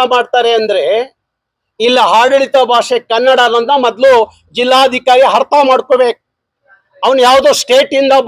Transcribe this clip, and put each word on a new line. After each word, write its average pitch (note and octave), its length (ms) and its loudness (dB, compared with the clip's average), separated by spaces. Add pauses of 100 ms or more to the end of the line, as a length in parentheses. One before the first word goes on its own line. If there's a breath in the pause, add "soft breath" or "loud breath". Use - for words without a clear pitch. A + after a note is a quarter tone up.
ಮಾಡ್ತಾರೆ A#3+ 480 -2
ಅಂದ್ರೆ, G#3 300 -4 (960)
ಇಲ್ಲ B3 200 0 (200)
ಆಡಳಿತ C4+ 380 0
ಭಾಷೆ A#3+ 420 -2
ಕನ್ನಡ B3 400 -2
ಅನ್ನೋದನ್ನ A#3+ 360 -2 (100)
ಮೊದ್ಲು A#3+ 260 0 (400 soft breath)
ಜಿಲ್ಲಾಧಿಕಾರಿ B3+ 720 0 (140)
ಅರ್ಥ - 160 -4 (100)
ಮಾಡ್ಕೋಬೇಕು. B3+ 580 -2 (800)
ಅವ್ನು B3+ 180 0
ಯಾವ್ದೋ C4+ 320 4
ಸ್ಟೇಟ್ C4+ 400 -2
ಇಂದ C4+ 200 0 (140)